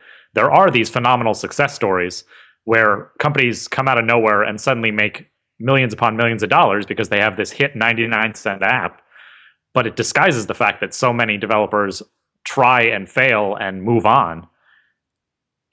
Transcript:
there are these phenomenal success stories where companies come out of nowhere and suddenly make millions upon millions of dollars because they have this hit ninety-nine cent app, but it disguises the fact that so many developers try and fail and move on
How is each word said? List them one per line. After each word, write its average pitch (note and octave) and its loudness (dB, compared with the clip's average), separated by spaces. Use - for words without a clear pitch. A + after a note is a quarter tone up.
there A2+ 2
are E3+ 4
these A2+ 0
phenomenal A#2+ 0
success C#3+ -4
stories F#2 -2
where A2 0
companies C3+ -2
come C3+ -2
out B2+ 2
of A#2 0
nowhere A2 2
and G#2+ -4
suddenly A#2 -2
make G#2+ -4
millions B2+ 0
upon A2 0
millions A2+ 0
of G#2 -2
dollars G#2+ 4
because G#2 -6
they G2+ 0
have G#2 0
this G2 -6
hit C#3+ -4
ninety-nine A2+ 0
cent G2 -6
app, F#2 -2
but B2 0
it - -8
disguises C3 0
the G2+ -6
fact G#2 -2
that G2 -6
so B2 0
many A2+ -2
developers G#2 -2
try B2 4
and G#2+ -2
fail G#2+ 0
and F#2+ -8
move A2+ 2
on F#2+ 2